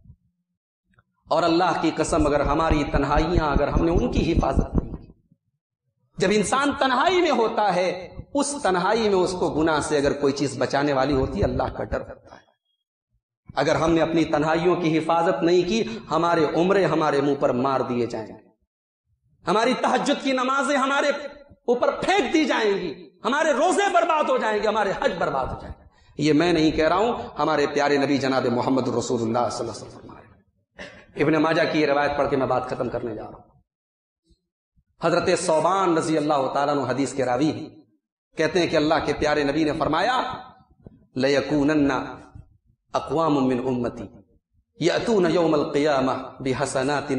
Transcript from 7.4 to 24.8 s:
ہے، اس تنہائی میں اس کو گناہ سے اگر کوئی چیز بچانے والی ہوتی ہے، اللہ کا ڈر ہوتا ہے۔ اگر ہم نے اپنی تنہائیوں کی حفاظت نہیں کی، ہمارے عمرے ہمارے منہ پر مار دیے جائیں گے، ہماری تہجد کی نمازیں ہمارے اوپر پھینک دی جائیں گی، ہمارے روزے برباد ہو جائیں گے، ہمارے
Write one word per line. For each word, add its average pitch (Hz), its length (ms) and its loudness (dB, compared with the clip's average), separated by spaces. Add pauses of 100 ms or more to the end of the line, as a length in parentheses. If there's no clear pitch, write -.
ہے، 180 400 -4 (180)
اس 285 300 -2
تنہائی 202 460 0
میں 196 80 4
اس 185 140 2
کو 180 180 -2
گناہ 151 300 0
سے 143 180 -2
اگر 139 160 2
کوئی 139 200 0
چیز 135 240 -4
بچانے 139 360 0
والی 135 200 0
ہوتی 135 260 -2
ہے، 139 40 0
اللہ 127 200 -2
کا 120 200 -6
ڈر 120 180 -6
ہوتا - 340 -18
ہے۔ - 160 -20 (1040)
اگر 143 200 2
ہم 160 160 0
نے 165 100 4
اپنی 160 240 2
تنہائیوں 160 500 0
کی 165 220 0
حفاظت 170 460 0
نہیں 175 260 4
کی، 220 140 0 (280)
ہمارے 165 340 2 (100)
عمرے 170 300 2
ہمارے 151 360 2
منہ 139 180 2
پر 147 100 2
مار 131 300 0
دیے 120 260 -2
جائیں 113 220 -8
گے، 110 240 -20 (960)
ہماری 226 340 2
تہجد 240 420 0
کی 269 80 0
نمازیں 262 460 0
ہمارے 277 300 2 (600)
اوپر - 240 2
پھینک 339 420 0
دی 311 120 4
جائیں 226 280 0
گی، 175 360 -6 (160)
ہمارے 302 260 2
روزے 359 420 2
برباد 330 300 2
ہو 285 140 0
جائیں 214 260 -2
گے، 220 40 0
ہمارے 208 240 0 (100)